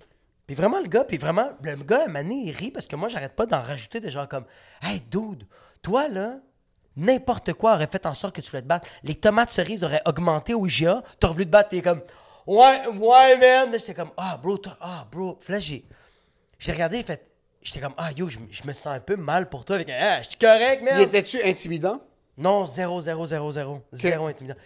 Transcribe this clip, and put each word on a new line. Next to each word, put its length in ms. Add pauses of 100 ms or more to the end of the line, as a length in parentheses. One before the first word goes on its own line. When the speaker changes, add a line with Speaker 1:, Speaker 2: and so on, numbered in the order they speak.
(460)
Speaker 1:
Puis 100
vraiment, 240
le 80
gars, 180
puis 120
vraiment, 320 (140)
le 200
gars, 180
à 20
un 40
moment 140
donné, 140 (100)
il 60
rit 200
parce 140
que 100
moi, 120
j'arrête 260
pas 120
d'en 160
rajouter 400
des 80
gens 180
comme, « 180 (380)
Hey, 260
dude, 360 (360)
toi, 280
là, 300 (580)
n'importe 560
quoi 220
aurait 140
fait 160
en 80
sorte 220
que 60
tu 100
voulais 100
te 60
battre. 200 (160)
Les 120
tomates 360
cerises 320
auraient 220
augmenté 480
au 120
I 40
G 180
A, 140 (180)
t'aurais 140
voulu 120
te 60
battre. » 180
Puis 80
il 20
est 40
comme, « 180 (460)
Ouais, 400
ouais, 500
man. » 20 (320)
Là, 60
j'étais 160
comme, « 240
Ah, 240
bro, 160
toi, 240
ah, 280
bro. » 320
Puis 120
là, 60
j'ai, 260 (720)
j'ai 140
regardé, 300
fait, 220 (360)
j'étais 180
comme, « 180
Ah, 140
yo, 160
je, 100 (140)
je 160
me 60
sens 140
un 120
peu 160
mal 320
pour 160
toi. » 140
Fait 80
que, « 120
Ah, 240
je 80
suis 80
correct, 460
man. » 140
Speaker 2:
Il 60
était-tu 380
intimidant ? 600 (360)
Speaker 1:
Non, 280
zéro, 340
zéro, 260
zéro, 280
zéro. 220
Speaker 2:
Ok. 260
Speaker 1:
Zéro 240
intimidant. 300 (100)